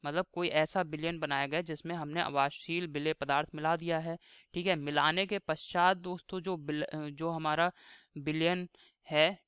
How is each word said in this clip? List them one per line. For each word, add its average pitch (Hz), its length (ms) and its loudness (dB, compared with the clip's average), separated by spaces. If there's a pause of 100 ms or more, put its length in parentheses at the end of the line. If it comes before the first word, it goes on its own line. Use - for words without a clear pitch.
मतलब 160 260 -2
कोई 175 160 -2
ऐसा 156 340 2
विलयन 160 360 -4
बनाया 143 280 0
गया 151 140 -2
जिसमें 165 340 -6
हमने 160 260 -4
अवाष्पशील 151 680 0
विलय 147 260 -2
पदार्थ 143 420 0
मिला 156 220 0
दिया 165 220 -2
है। 165 200 -4 (360)
ठीक 175 120 -2
है, 185 100 4
मिलाने 147 500 2
के 202 120 -2
पश्चात 180 580 2
दोस्तों 180 440 -8
जो 180 160 -2
विल-, 151 280 -2
अ, 151 240 -6
जो 151 220 -4
हमारा 160 420 2 (460)
विलयन 160 500 0 (420)
है, 160 380 4